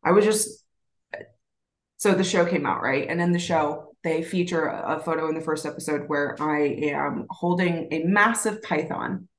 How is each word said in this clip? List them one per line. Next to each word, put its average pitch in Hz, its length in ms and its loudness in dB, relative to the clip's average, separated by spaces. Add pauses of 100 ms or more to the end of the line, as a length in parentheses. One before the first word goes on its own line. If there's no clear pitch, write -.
I 170 80 4
was 208 120 8
just, - 400 0 (1300)
so 202 140 4
the 185 120 4
show 180 200 4
came 170 220 0
out, 92 160 -2
right? 135 260 0
And 170 120 -2
in 175 120 2
the 175 60 2
show, 156 560 -2 (100)
they 165 180 0
feature 175 440 0
a, - 320 -4
a - 20 -8
photo 160 280 -2
in 160 60 -2
the 160 60 -4
first 156 260 -4
episode 147 400 -4
where 143 340 -2
I 151 200 0
am 143 680 -2
holding 175 640 0
a 160 140 -2
massive 208 580 2
python. - 680 -4 (100)